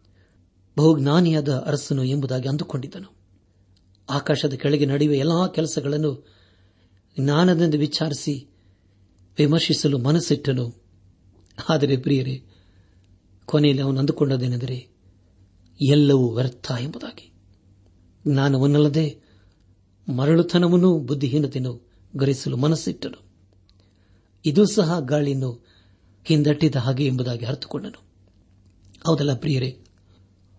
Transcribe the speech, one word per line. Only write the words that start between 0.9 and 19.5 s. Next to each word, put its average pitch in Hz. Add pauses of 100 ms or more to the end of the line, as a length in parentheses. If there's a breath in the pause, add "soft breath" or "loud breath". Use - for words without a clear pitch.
ಅರಸನು" 139
ಎಂಬುದಾಗಿ 131
ಅಂದುಕೊಂಡಿದ್ದನು. - (840)
ಆಕಾಶದ 143
ಕೆಳಗೆ 143
ನಡೆಯುವ 143
ಎಲ್ಲಾ 165
ಕೆಲಸಗಳನ್ನು 151 (840 soft breath)
ಜ್ಞಾನದಿಂದ 160
ವಿಚಾರಿಸಿ 147 (880)
ವಿಮರ್ಶಿಸಲು 151
ಮನಸ್ಸಿಟ್ಟನು. 139 (840)
ಆದರೆ 143
ಪ್ರಿಯರೇ, 131 (1000 soft breath)
ಕೊನೆಯಲ್ಲಿ 143
ಅವನು 135
ಅಂದುಕೊಂಡದ್ದೇನೆಂದರೆ, 131 (920)
ಎಲ್ಲವೂ 139
ವ್ಯರ್ಥ 127 (100)
ಎಂಬುದಾಗಿ. 233 (960)
ಜ್ಞಾನವನ್ನಲ್ಲದೆ 143 (960 soft breath)